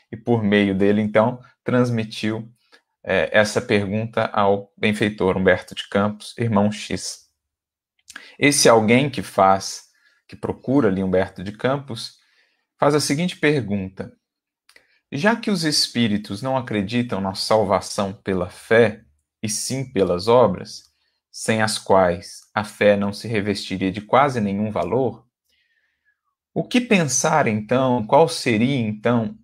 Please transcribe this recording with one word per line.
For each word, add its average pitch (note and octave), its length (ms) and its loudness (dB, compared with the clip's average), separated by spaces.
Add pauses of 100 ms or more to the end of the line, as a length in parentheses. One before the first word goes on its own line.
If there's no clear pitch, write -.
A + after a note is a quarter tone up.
e, - 60 -14
por A#2+ 260 0
meio G2+ 320 2
dele, G2+ 280 2
então, G#2+ 400 0 (200)
transmitiu, A#2 880 -2 (540)
é, F#2 340 0
essa G#2+ 240 2
pergunta A2 720 -2
ao G2+ 460 0
benfeitor G#2 580 0
Humberto F#2+ 400 2
de - 140 -14
Campos, G#2 480 -4
irmão G#2 340 2
X. - 580 -10 (1120)
Esse C#3+ 300 4
alguém A#2 400 4
que G2 120 -8
faz, - 680 0 (360)
que - 120 -20
procura B2 500 0
ali F#2+ 160 0
Humberto F2+ 400 -2
de G2+ 80 -8
Campos, C3 680 -6 (600)
faz C#3+ 160 4
a D3 60 2
seguinte D#3 340 -2
pergunta: G2+ 760 -2 (1000)
"Já G3 240 0
que A3+ 160 -4
os E3+ 140 -2
espíritos G#2+ 760 -2
não C3 140 -2
acreditam A#2 640 -2
na G2 160 -6
salvação G2 760 0
pela F2+ 360 -4
fé, A2+ 520 2 (420)
e A2 60 -4
sim C3 420 -6
pelas F#2 360 0
obras, - 580 2 (460)
sem A2 300 -2
as G#2+ 160 -2
quais F2+ 640 0 (100)
a G#2 120 -4
fé G#2 340 2
não G2+ 160 -4
se - 140 -12
revestiria G2 640 -4
de G#2 100 -8
quase B2+ 400 2
nenhum G2+ 300 -2
valor, G#2 520 -4 (1300)
o D#3+ 120 -4
que B3 180 0
pensar, E3 640 2
então, A#2+ 600 0
qual D3+ 200 4
seria, B2+ 520 0
então, A2 640 -2